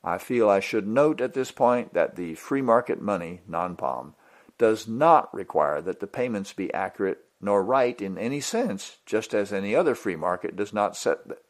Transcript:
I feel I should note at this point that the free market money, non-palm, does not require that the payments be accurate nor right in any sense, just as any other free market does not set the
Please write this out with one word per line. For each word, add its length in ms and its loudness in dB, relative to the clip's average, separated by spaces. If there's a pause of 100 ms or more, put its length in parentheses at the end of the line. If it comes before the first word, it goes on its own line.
I 140 -2
feel 320 2
I 100 6
should 280 -2
note 340 2
at 120 -4
this 180 -4
point 420 2
that 220 0
the 200 -8
free 260 -2
market 400 2
money, 460 -4
non-palm, 680 -6 (420)
does 300 2
not 460 4
require 480 0
that 200 -6
the 60 -8
payments 460 -4
be 200 -4
accurate 460 -2 (200)
nor 240 2
right 360 2
in 180 -6
any 240 -4
sense, 640 -6
just 280 -2
as 200 0
any 200 -2
other 220 2
free 200 -4
market 400 -4
does 180 -4
not 240 0
set 300 -2
the 100 -12 (120)